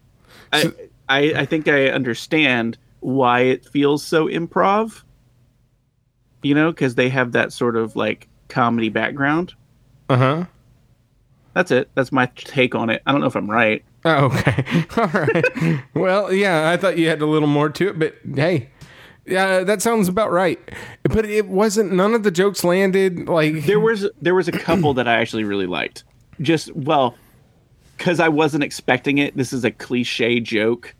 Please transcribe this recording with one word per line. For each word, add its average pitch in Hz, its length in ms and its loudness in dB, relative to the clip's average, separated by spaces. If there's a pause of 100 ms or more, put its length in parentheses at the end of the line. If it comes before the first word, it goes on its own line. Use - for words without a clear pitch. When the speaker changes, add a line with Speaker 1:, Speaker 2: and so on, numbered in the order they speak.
(520)
Speaker 1:
I, 151 120 2
Speaker 2:
so 165 100 -2 (360)
Speaker 1:
I, 135 100 2 (180)
I 147 80 0
think 156 220 -2
I 139 220 4
understand 127 880 0 (240)
why 127 400 2
it 127 240 0
feels 143 380 0
so 160 240 0
improv, 190 760 -2 (1400)
you 143 140 2
know, 156 180 2
'cause 127 220 -2
they 127 140 2
have 127 240 -2
that 120 200 0
sort 120 220 -2
of, 113 200 -4
like, 107 320 -4 (220)
comedy 117 400 0
background. 139 640 -2 (560)
Speaker 2:
Uh-huh. 135 360 2 (1080)
Speaker 1:
That's 180 180 0
it. 127 240 2
That's 127 160 -2
my 131 140 2 (100)
take 127 400 -2
on 113 140 -2
it. 113 160 -2
I - 60 0
don't - 100 0
know 147 60 0
if 123 80 -2
I'm 101 140 -4
right. 110 340 0 (200)
Speaker 2:
Oh, 151 220 2
okay. 135 380 0 (280)
<laughs> - 60 -8
All 226 100 2
right. 160 720 0 (140)
Well, 185 400 0
yeah, 180 360 2
I 175 80 2
thought 170 200 0
you 165 100 2
had 156 140 0
a 151 40 0
little 151 220 2
more 147 220 2
to 170 200 -2
it, 196 80 -6
but 156 180 -2 (200)
hey, 156 340 0 (560)
yeah, 190 380 0
that 190 180 0
sounds 226 260 2
about 190 240 0
right. 175 280 0 (440)
But 214 220 0
it 208 220 -2
wasn't, 196 460 0
none 196 200 2
of 233 100 0
the 214 60 0
jokes 170 340 0
landed, 185 640 0
like 156 380 0
Speaker 1:
There 202 140 2
was, 214 280 0 (140)
there 180 140 2
was 180 120 2
a 170 40 -2
couple 165 440 0
that 123 120 0
I 117 80 4
actually 113 300 -2
really 101 200 -2
liked. 85 380 -6 (380)
Just, 156 340 -2
well, 135 400 0 (800)
'cause 170 220 -2
I 170 80 4
wasn't 151 360 2
expecting - 540 -2
it. 143 200 -2
This 131 160 -4
is 123 100 -4
a 120 80 0
cliche 120 680 -2
joke 113 580 -2